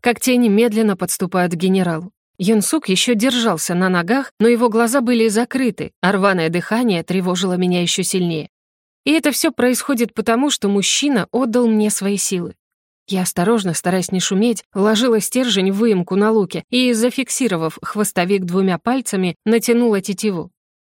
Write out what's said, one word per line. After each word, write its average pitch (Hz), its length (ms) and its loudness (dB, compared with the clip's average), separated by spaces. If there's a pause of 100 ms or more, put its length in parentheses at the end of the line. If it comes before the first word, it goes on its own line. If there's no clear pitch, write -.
как 233 180 -2
тени 247 300 2
медленно 214 460 2
подступают 180 580 -2
к - 20 -2
генералу. 175 560 0 (260)
Юнсук 214 520 0
ещё 190 260 2
держался 226 580 0
на 185 160 0
ногах, 185 500 -2
но 214 80 4
его 240 220 4
глаза 233 320 2
были 226 280 2
закрыты, 233 720 -2
а 180 100 2
рваное 190 380 2
дыхание 185 520 0
тревожило 180 520 -2
меня 180 280 2
ещё 175 220 -2
сильнее. 175 460 -2 (540)
И 277 100 2
это 311 180 2
всё 294 200 0
происходит 247 600 0
потому, 233 380 0
что - 180 -2
мужчина 202 600 0
отдал 247 360 0
мне 214 220 2
свои 202 280 -4
силы. 180 360 -4 (540)
Я 185 160 -2
осторожно, 185 500 0
стараясь 180 380 -2
не 190 80 -2
шуметь, 202 440 0 (120)
вложила 220 460 2
стержень 202 500 0
в 196 60 -2
выемку 196 380 0
на 208 140 2
луке 202 400 0
и, 247 240 2
зафиксировав 220 880 -2
хвостовик 196 600 -2
двумя 185 340 0
пальцами, 196 680 -2
натянула 226 580 2
тетиву. 190 500 -4 (320)